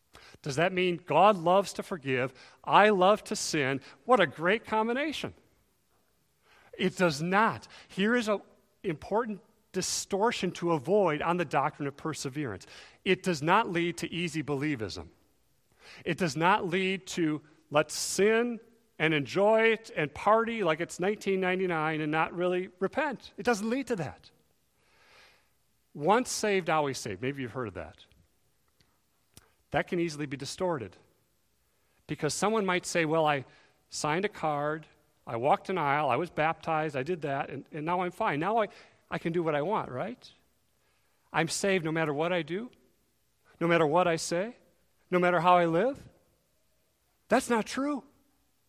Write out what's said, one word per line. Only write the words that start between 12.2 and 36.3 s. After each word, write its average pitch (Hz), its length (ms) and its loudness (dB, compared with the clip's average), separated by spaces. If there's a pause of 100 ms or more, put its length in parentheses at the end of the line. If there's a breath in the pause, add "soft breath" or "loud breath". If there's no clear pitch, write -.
It 185 180 2
does 165 200 -2
not 190 280 4
lead 170 280 -2
to - 160 -8
easy 165 280 -4
believism. 123 640 -4 (1000 loud breath)
It 165 120 -2
does 156 200 -2
not 185 320 2
lead 190 380 -2
to, 151 340 -2 (300 soft breath)
Let's 151 240 2
sin, 226 640 0 (400)
and 156 140 2
enjoy 202 580 4
it 214 240 -4
and 151 180 -4
party 226 500 2
like 156 180 0
it's - 180 -8
nineteen 196 400 0
ninety-nine 175 640 0
and 151 100 -2
not 160 240 0
really 180 340 -2 (100)
repent. 269 580 -4
It - 60 -12
doesn't 226 260 0
lead 262 180 -4
to 240 80 -4
that. 147 340 -8 (1700 soft breath)
Once 190 340 2
saved, 190 400 -2
always 147 280 0
saved. 98 240 -8
Maybe 139 200 -6
you've 117 120 -8
heard 123 160 -6
of 87 40 -12
that. 82 320 -14 (1700 soft breath)
That 151 160 0
can 180 120 -2
easily 151 260 -4
be 135 120 -8
distorted 139 580 -6 (1120)
because 147 260 -4
someone 214 320 0
might 180 200 0
say, 170 200 0
"Well, 156 200 2
I 143 200 2 (440 soft breath)
signed 165 360 -2
a 208 40 -4
card, 151 560 -4 (400)
I 123 120 -6
walked 156 320 2
an 185 80 -2
aisle, 147 320 2
I 120 80 4
was 170 120 -2
baptized, 156 640 -2